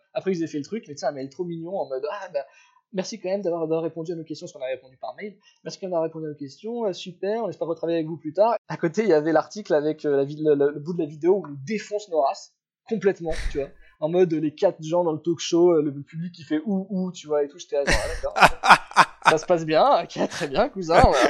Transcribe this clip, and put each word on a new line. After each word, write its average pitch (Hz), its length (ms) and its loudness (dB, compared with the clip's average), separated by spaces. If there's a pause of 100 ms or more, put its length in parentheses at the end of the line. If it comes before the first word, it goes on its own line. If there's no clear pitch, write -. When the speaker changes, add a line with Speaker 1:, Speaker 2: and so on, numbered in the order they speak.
(120)
Speaker 1:
après 185 200 -2
ils 165 100 -2
avaient 151 100 -6
fait 151 60 -4
le 139 60 -6
truc, 220 220 -8
mais 147 80 -14
tu 139 40 -18
sais, 190 80 -6
un 156 60 -2
mail 135 180 -10
trop 180 140 -6
mignon 170 340 -8
en 143 100 -4
mode, 135 220 -6
ah 196 240 -10
bah, 139 100 -4 (480)
merci 190 260 -8
quand 185 120 -6
même 202 100 -2
d'avoir, 170 220 -2
d'avoir 160 200 -2
répondu 165 300 -8
à - 20 -4
nos 160 100 -10
questions, 156 200 -14
parce 175 80 -16
qu'on 156 100 -16
a 127 40 -8
répondu 131 320 -10
par - 160 -12
mail, 196 240 -14 (240)
merci 156 160 -12
quand 190 80 -10
même 185 60 -6
d'avoir 165 100 0
répondu 160 240 -6
à - 20 -8
nos 147 80 -10
questions, 208 480 -10
euh, 196 80 0
super, 190 520 -6
on 196 40 -4
espère 160 200 -6
retravailler 165 320 -2
avec 156 60 -4
vous 160 120 -8
plus 156 160 -10
tard. 220 220 4 (120)
À 156 80 -8
côté, 170 240 -2
il 226 80 2
y 170 60 8
avait 151 180 4
l'article 170 400 0
avec, 151 320 0
euh, 147 140 2
la 139 60 4
vid-, 151 180 -8
le, 151 120 6
le, 143 180 4
le 156 80 -10
bout 147 120 -6
de 170 60 -4
la 160 100 -2
vidéo 160 280 2
où 175 100 -6
on 147 180 -12
défonce 208 460 -6
nos 160 100 0
races, 151 340 -2 (320)
complètement, 175 460 -2 (180)
tu 147 100 -4
vois. - 100 -6 (300)
En 156 80 -2
mode, 175 260 4
les 151 200 -2
quatre 175 280 0
gens 170 220 0
dans 165 80 0
le 151 100 -6
talk 170 160 -2
show, 175 320 4
euh, 160 100 4
le 143 220 -4
public 170 320 -10
qui 170 80 -20
fait 156 240 -4
ouh, 196 240 -2
ouh, 185 220 -4
tu 175 160 -16
vois, 147 160 0
et 143 40 -10
tout, 143 100 -18
j'étais - 180 -8
là, 143 80 0
genre, - 500 -2
ah, 208 140 6
d'accord. - 720 4
Speaker 2:
<laughs> - 80 6
Speaker 1:
Ça 156 80 4
se - 80 -4
passe 165 180 2
bien, 160 380 4
ok, - 260 -4
très - 200 -6
bien, 139 200 2
cousin, 175 380 2
on 190 60 6
va, 143 60 4 (120)